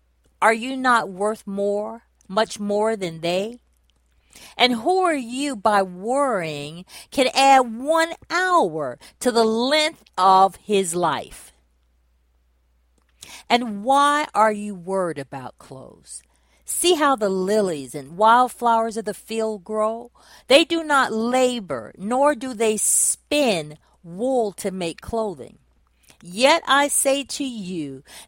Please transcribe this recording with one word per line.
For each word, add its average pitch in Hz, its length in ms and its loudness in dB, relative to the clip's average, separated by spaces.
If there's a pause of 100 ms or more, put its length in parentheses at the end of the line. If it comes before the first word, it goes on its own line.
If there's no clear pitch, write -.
(400)
Are 214 120 6
you 240 240 -4
not 247 320 0
worth 202 380 -6
more, 202 560 -4 (240)
much 214 320 -2
more 208 380 0
than 165 240 -8
they? 190 400 -4 (960)
And 254 180 4
who 277 240 0
are 359 160 2
you 262 400 -6
by 208 280 2
worrying 180 1000 -4 (280)
can - 220 2
add 269 260 8
one 277 520 0 (160)
hour 269 720 0 (220)
to 254 100 0
the 226 140 4
length 269 580 0 (160)
of 190 380 6
his 196 380 -2
life? 147 580 -4 (2000)
And 226 360 0
why 285 500 2
are 214 180 4
you 208 220 -8
worried 180 440 -4
about 135 400 -14
clothes? - 640 -20 (420)
See - 300 0
how 285 200 2
the 214 140 -2
lilies 185 680 -2
and 165 220 -12
wildflowers 226 800 2
of 220 80 -8
the 202 100 -6
field 220 480 -6
grow? 220 480 -4 (380)
They 302 160 6
do 330 180 -4
not 285 300 0
labor, 226 840 -2
nor 262 360 0
do 254 200 -8
they 220 220 0
spin 202 1000 -2 (240)
wool 214 500 -2
to - 180 -6
make 175 300 -8
clothing. 196 580 -8 (640)
Yet 247 440 2
I 285 220 2
say 277 360 0
to - 200 -8
you 175 600 -8 (240)